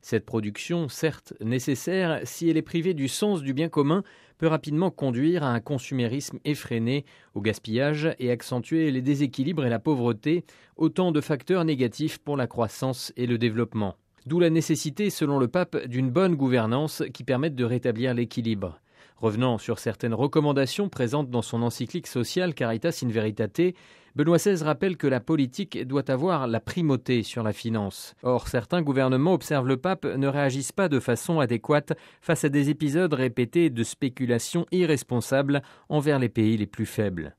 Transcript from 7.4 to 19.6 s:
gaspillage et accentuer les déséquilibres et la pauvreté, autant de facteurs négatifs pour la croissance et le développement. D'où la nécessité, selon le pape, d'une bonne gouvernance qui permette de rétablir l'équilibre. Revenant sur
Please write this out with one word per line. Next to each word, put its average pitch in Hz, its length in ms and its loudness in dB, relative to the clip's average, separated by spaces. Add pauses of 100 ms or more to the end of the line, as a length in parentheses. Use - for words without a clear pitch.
gaspillage 135 760 0
et 123 140 0
accentuer 135 580 0
les 131 120 0
déséquilibres 139 640 0
et 120 40 2
la 113 100 0
pauvreté, 139 680 0 (320)
autant 165 340 2
de 147 80 4
facteurs 160 460 0
négatifs 143 520 0
pour 143 200 -4
la 127 100 0
croissance 123 720 -4
et 123 100 -2
le 120 100 2
développement. 113 600 0 (280)
D'où 156 140 0
la 170 100 6
nécessité, 160 600 0
selon 143 280 0
le 123 120 2
pape, 180 380 -2
d'une 123 240 -2
bonne 175 240 4
gouvernance 131 680 2 (100)
qui 123 120 -14
permette 139 300 0
de 123 100 0
rétablir 123 480 0
l'équilibre. 113 640 -2 (440)
Revenant 113 340 2
sur 110 220 -4